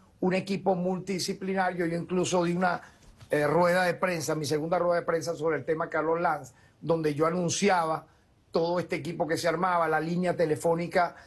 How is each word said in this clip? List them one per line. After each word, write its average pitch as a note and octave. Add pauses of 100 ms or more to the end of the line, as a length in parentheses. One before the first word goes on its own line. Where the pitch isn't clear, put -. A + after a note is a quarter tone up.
(200)
un F#3
equipo F#3+
multidisciplinario, F#3
yo E3
incluso F3
di F3
una, F3 (480)
eh, D3
rueda F3
de F3
prensa, D#3+
mi D#3
segunda D#3
rueda F3
de E3
prensa E3
sobre D3+
el C3+
tema E3
Carlos E3
Lanz, D3+ (280)
donde D#3
yo D#3
anunciaba E3+ (440)
todo F3
este E3+
equipo D#3+
que D#3
se E3+
armaba, E3+
la D#3
línea F3
telefónica E3 (100)